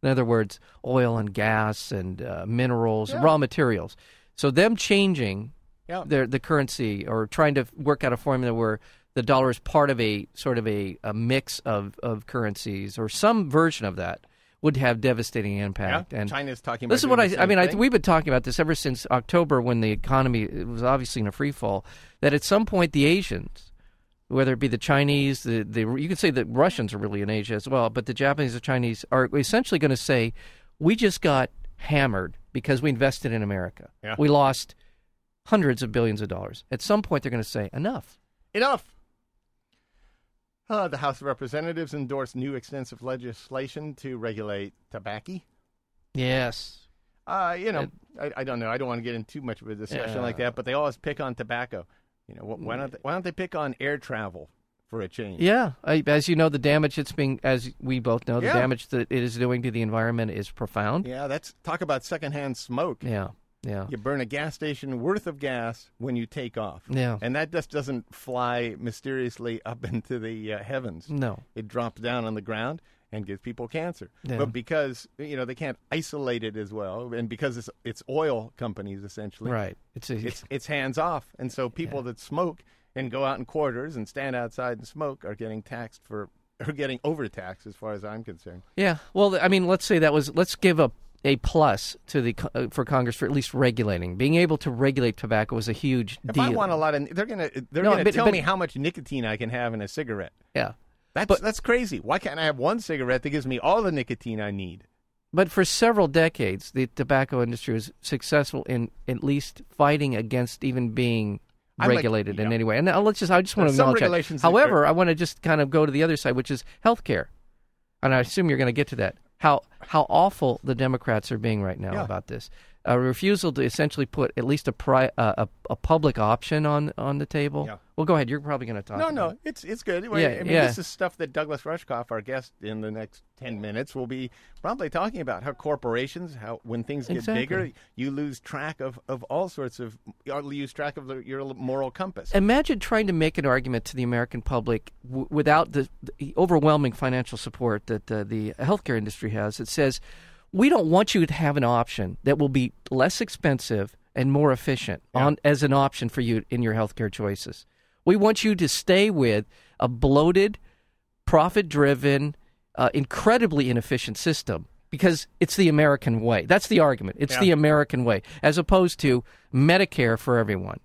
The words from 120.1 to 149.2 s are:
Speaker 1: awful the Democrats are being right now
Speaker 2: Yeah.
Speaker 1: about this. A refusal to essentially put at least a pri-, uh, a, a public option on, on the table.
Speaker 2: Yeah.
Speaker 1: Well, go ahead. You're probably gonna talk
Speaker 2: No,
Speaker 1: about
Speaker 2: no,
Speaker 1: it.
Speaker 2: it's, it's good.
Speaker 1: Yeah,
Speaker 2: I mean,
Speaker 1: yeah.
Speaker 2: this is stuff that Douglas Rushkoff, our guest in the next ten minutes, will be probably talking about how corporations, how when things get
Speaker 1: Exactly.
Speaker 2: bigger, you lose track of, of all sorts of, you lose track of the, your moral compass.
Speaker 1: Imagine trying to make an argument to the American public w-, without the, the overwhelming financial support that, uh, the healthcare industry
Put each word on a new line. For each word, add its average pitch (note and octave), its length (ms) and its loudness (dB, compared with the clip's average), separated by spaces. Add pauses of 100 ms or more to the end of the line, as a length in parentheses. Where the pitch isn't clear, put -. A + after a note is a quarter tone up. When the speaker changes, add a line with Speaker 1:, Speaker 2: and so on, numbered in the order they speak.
Speaker 1:
awful D3+ 520 4
the C3 140 -2
Democrats B2+ 560 -2
are A#2 60 -4
being G#2+ 240 0
right F#2 180 -4
now F#2+ 140 -6
Speaker 2:
Yeah. G2+ 100 -4
Speaker 1:
about F#2+ 240 -8
this. - 220 -12 (360)
A B2 120 4
refusal E3 540 0
to C3+ 100 -4
essentially C#3 440 0
put - 320 -2
at B2 60 -2
least C#3+ 220 0
a C3 60 -2
pri-, C3 460 2
uh, A2+ 180 2
a, G#2+ 120 0 (200)
a A2+ 80 -4
public D3+ 420 2
option B2 460 2
on, D3 320 0
on C#3+ 220 -2
the D3 80 -4
table. C#3+ 400 -4
Speaker 2:
Yeah. G#2 100 -12 (180)
Speaker 1:
Well, D#3+ 120 -2
go F3 80 6
ahead. C3+ 160 2
You're C#3+ 100 -4
probably C#3+ 260 -4
gonna A2 140 -6
talk G#2 160 -10
Speaker 2:
No, D#4+ 120 0
Speaker 1:
about D#4 60 -4
Speaker 2:
no, G3 140 -2
Speaker 1:
it. G#3 160 -10
Speaker 2:
it's, - 200 -10
it's A3 180 -10
good. F3+ 220 -2
Speaker 1:
Yeah, D#3+ 60 -10
Speaker 2:
I D#3 320 2
mean, F3+ 40 -6
Speaker 1:
yeah. D#3+ 200 4
Speaker 2:
this A#2 120 -2
is E3+ 80 -8
stuff - 320 -6
that D#3 120 -6
Douglas D3+ 340 -6
Rushkoff, C3+ 460 -8
our A2+ 120 -6
guest B2+ 400 -8
in G#2+ 180 -8
the G#2+ 100 -6
next G#2+ 320 -12 (140)
ten A#2 240 -10
minutes, G#2+ 340 -8
will B2+ 120 -6
be B2+ 240 -8 (320)
probably G3 260 -6
talking F#3+ 320 -4
about A#2 220 -6
how C#3 100 -6
corporations, C#3 840 -4
how A2 260 -12
when A#2 200 -6
things C#3+ 260 -8
get F3+ 100 -4
Speaker 1:
Exactly. A3 240 -2
Speaker 2:
bigger, F#3 280 -4 (260)
you C3 140 -4
lose C#3 300 -6
track D3+ 400 -10
of, C3 180 -8 (100)
of C3 160 -6
all E3+ 260 -4
sorts C3 280 -8
of, A2+ 200 -12 (260)
you C#3 120 -8
lose C#3+ 360 -8
track D3 240 -6
of C#3 100 -14
the, C3+ 120 -10
your C3+ 340 -8
moral C3 380 -4
compass. F#3 420 -8
Speaker 1:
Imagine A#3 460 2
trying G#3+ 300 0
to F#3 40 0
make D#3+ 240 2
an D3+ 80 -2
argument B2+ 400 2
to - 120 -10
the B2+ 60 -2
American A#2+ 380 -2
public A#2 540 -2 (120)
w-, B2+ 240 -4
without D3 420 2
the, C#3 140 0 (300)
the C#3 220 -10
overwhelming D3+ 540 4
financial B2+ 440 -2
support A2+ 520 -4
that, A2 220 -4
uh, G#2+ 140 -2
the G#2+ 300 -4
healthcare C#3 420 -2
industry G#2+ 340 -6